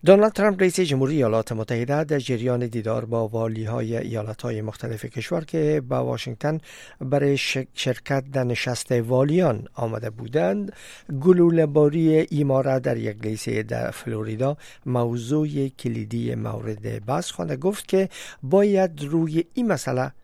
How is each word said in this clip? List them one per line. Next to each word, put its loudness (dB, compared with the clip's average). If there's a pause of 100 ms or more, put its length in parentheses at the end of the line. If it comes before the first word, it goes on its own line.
دونالد 8
ترامپ، 2
رئیس 2
جمهوری 2
ایالات 2
متحده، -2
در 0
جریان -2
دیدار -4
با -2
والی‌های -4
ایالت‌های -6
مختلف -8
کشور -6
که 0
به -2
واشنگتن -4 (400)
برای 2
شک-، -4
شرکت -2
در 0
نشست -2
والیان 2
آمده -4
بودند، -2 (480)
گلوله‌باری 6
ایما 2
را 2
در 0
یک -4
لیسه -4
در -4
فلوریدا -4 (300)
موضوع 0
کلیدی -4
مورد -6
بحث -2
خوانده. -6
گفت -4
که 2 (340)
باید 2
روی 0 (100)
این -2
مسئله -2 (120)